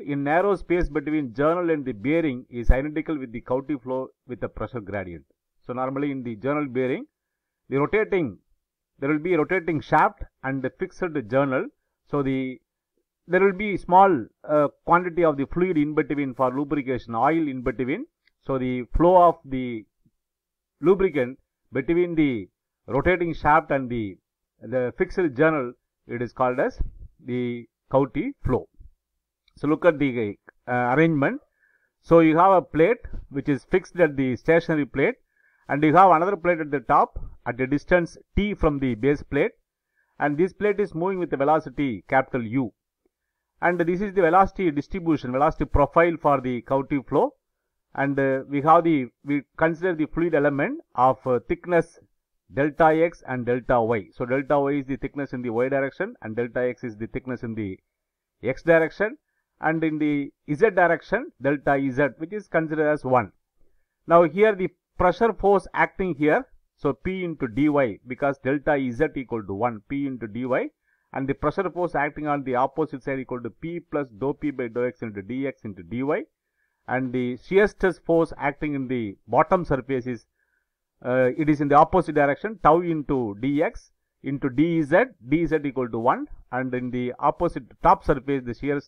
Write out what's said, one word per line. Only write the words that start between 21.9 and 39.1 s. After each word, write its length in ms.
the 340
rotating 480
shaft 380
and 180
the, 280
the 360
fixed 220
journal, 340
it 160
is 120
called 260
as 220
the 420
Couty 420
flow. 240
So 140
look 160
at 120
the, 380
uh, 60
arrangement. 680
So 180
you 160
have 160
a 100
plate 440
which 180
is 240
fixed 300
at 160
the 180
stationary 500
plate, 300
and 120
you 140
have 160
another 240
plate 240
at 120
the 100
top 360
at 160
a 60
distance 500
T 180
from 260
the 160
base 280